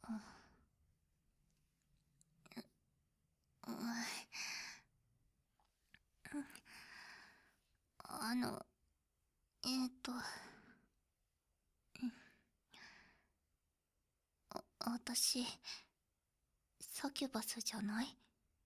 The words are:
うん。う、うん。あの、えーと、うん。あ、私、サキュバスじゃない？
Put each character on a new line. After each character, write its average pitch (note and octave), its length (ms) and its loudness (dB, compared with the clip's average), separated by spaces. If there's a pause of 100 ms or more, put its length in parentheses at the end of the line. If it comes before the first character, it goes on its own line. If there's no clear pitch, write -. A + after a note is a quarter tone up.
う A3+ 40 -2
ん。 A3 40 0
う、 G#3 40 -4 (3500)
う A#3 40 -2
ん。 - 40 -2 (4000)
あ A3 360 0
の、 - 320 2 (1000)
え B3 40 4
ー B3+ 200 6 (140)
と、 - 80 -2 (1900)
う B3+ 40 4
ん。 A3+ 60 4 (2500)
あ、 - 140 -6 (160)
私、 A#3+ 680 4 (1300)
サ - 320 -2
キ - 140 2
ュ - 20 0
バ A3 140 4
ス - 180 0
じ - 160 0
ゃ G3+ 40 0
な G#3+ 220 4
い？ - 160 -2 (460)